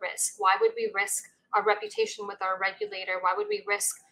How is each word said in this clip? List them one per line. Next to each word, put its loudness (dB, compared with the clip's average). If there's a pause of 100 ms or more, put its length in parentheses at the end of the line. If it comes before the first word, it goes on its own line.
risk. -4
Why 6
would 6
we -2
risk -2 (280)
our 4
reputation 0
with -10
our 0
regulator? -4
Why 2
would -2
we -2
risk -2 (140)